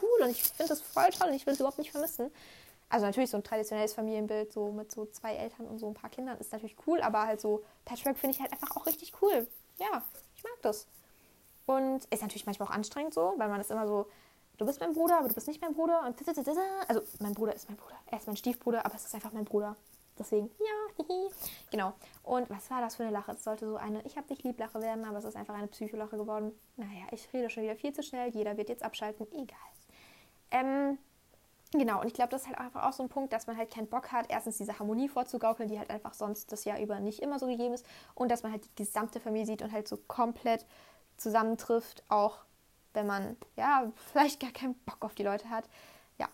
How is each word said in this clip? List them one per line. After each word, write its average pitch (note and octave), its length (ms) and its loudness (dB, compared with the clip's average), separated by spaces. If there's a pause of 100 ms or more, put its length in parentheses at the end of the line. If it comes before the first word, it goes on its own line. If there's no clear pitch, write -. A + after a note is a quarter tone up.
cool A4+ 220 8
und B3 60 6
ich - 140 0
find - 260 2
das D4+ 120 0
voll - 280 6
toll F4+ 180 2
und C#4+ 60 4
ich C4+ 120 -2
will C#4 80 4
es - 60 0
überhaupt C4+ 180 2
nicht D4+ 140 -4
vermissen. D4 400 -2 (560)
Also - 180 4
natürlich A#3 260 2
so G#3 60 0
ein G3+ 60 -2
traditionelles G#3+ 500 0
Familienbild, G#3+ 600 -2
so G#3 180 -2
mit G#3+ 200 -8
so G#3+ 160 -6
zwei A3 280 -6
Eltern A3+ 300 -6
und A3 140 -8
so A3 80 -6
ein G#3+ 80 -6
paar - 140 -12
Kindern, B3+ 280 -6
ist - 140 -10
natürlich A3 340 -8
cool, E4 160 4
aber A3 240 4
halt G#3+ 160 2
so G#3+ 220 2 (200)
Patchwork C4+ 340 -2
finde C4+ 180 2
ich - 60 -2
halt C4+ 100 -4
einfach - 260 -6
auch - 80 -4
richtig D#4+ 360 -2
cool. D4+ 260 6 (300)
Ja, F#4 260 0 (320)
ich - 80 -18
mag A#4 180 -8
das. - 260 0 (800)
Und C4+ 400 4
ist - 160 0
natürlich G#3 240 -6
manchmal G3+ 240 -2
auch - 40 -2
anstrengend C#4+ 400 -2
so, F4 240 4
weil G#3+ 120 2
man G3+ 100 0
ist G#3 120 -4
immer A3 160 0
so, G#3 200 2 (500)
du G#3+ 100 0
bist C#4 120 -2
mein E4+ 140 0
Bruder, E4+ 240 6
aber C4 120 4
du - 40 -2
bist - 140 -6
nicht D4+ 140 -6
mein E4 120 -2
Bruder E4 320 4
und B3 100 -4 (720)
also A3 140 2 (180)
mein G#3 140 -4
Bruder G#3+ 220 0
ist - 120 -14
mein G#3 100 -12
Bruder, - 180 -18 (100)
er G#3 140 -6
ist - 80 -12
mein G#3 100 -4
Stiefbruder, A#3+ 480 0
aber G#3 100 -4
es - 100 -10
ist - 100 -8
einfach G#3+ 180 -8
mein G#3+ 120 -2
Bruder. G#3 300 0 (420)
Deswegen, G#3+ 320 2 (100)
ja, G#4+ 440 0
hihi. F#4 260 0 (420)
Genau. G3+ 220 0 (300)
Und B3 260 0
was G3+ 200 -10
war B3+ 120 -2
das A#3 140 -2
für A#3 80 -2
eine A3 80 0
Lache? G#3 220 -4
Das - 100 -12
sollte A3 240 -4
so G#3+ 80 -2
eine G#3 300 -4
Ich C4+ 100 -10
hab C#4+ 120 -8
dich - 160 -6
lieb B3 160 -2
Lache A3 220 -6
werden, A3+ 220 -2
aber G#3+ 140 -6
es G#3 80 -8
ist G#3+ 100 -8
einfach G#3 200 -8
eine G#3 120 -4
Psycholache G#3+ 480 -6
geworden. G#3+ 380 -2 (240)
Naja, G3+ 340 -10
ich A3+ 220 -10
rede B3 160 0
schon A3+ 140 -6
wieder G#3+ 120 -2
viel C#4+ 160 -4
zu D4 100 -4
schnell. B3 280 -4
Jeder G#3 260 -2
wird G#3 140 -2
jetzt - 140 -6
abschalten. G#3+ 500 -6
Egal. C#4 240 -8 (920)
Ähm, C4+ 460 4 (760)
genau. A3+ 280 6
Und - 80 0
ich A3+ 60 -2
glaub, B3 160 4
das C4 140 -2
ist C4 40 -12
halt C4 120 -6
einfach - 280 -2
auch C4 60 2
so C4 100 -4
ein B3 60 -2
Punkt, C4+ 240 -2
dass A3+ 140 -2
man A#3 100 -4
halt A3+ 140 -2
keinen A3+ 160 -6
Bock B3 260 -4
hat, A#3 160 2
erstens A3+ 280 -2
diese G#3 220 -6
Harmonie A3 300 2
vorzugaukeln, A#3 580 0
die G#3+ 100 -4
halt - 120 -6
einfach G#3+ 240 -8
sonst G#3+ 380 -6
das G#3+ 120 -6
Jahr G#3 160 -2
über G#3 220 -2
nicht G#3+ 200 -4
immer C#4+ 160 0
so C4 100 -2
gegeben A#3+ 260 0
ist. B3 120 -6 (280)
Und B3 180 2
dass A#3 100 2
man A3 120 -4
halt G#3+ 100 -6
die - 200 -20
gesamte A3 360 -2
Familie A3 260 -2
sieht D#4+ 180 -2
und G#3+ 100 -6
halt G#3+ 140 -4
so G#3 100 -6 (100)
komplett A#3 580 2 (520)
zusammentrifft, A3+ 920 2
auch G#3 300 4 (560)
wenn G#3 120 2
man, G3+ 300 0 (220)
ja, C4 340 6 (220)
vielleicht D4 260 6
gar B3 120 -6
keinen B3+ 240 -4 (100)
Bock - 160 -8
auf G#3+ 140 -6
die G3+ 80 -2
Leute G#3 260 -2
hat. A3+ 160 -4 (520)
Ja, - 160 -4